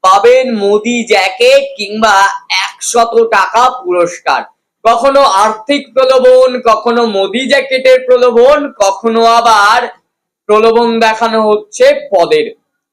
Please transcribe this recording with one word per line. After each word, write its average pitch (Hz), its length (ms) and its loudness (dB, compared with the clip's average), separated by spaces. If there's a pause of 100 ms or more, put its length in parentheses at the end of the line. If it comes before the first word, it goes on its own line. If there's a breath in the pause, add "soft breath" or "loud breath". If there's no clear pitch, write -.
পাবেন 233 540 2
মোদি 214 480 -2
জ্যাকেট 247 720 0
কিংবা 226 500 0 (220)
একশত 226 800 -2
টাকা 220 380 0
পুরস্কার। 175 720 -4 (420)
কখনো 254 380 2
আর্থিক 220 720 -2
প্রলোভন, 254 680 2
কখনো 233 440 0
মোদি 208 440 -4
জ্যাকেটের 262 560 0
প্রলোভন, 247 720 2
কখনো 226 480 -2
আবার 226 640 2 (580)
প্রলোভন 226 540 0
দেখানো 220 420 -2
হচ্ছে 226 720 -2
পদের। 160 400 0 (420)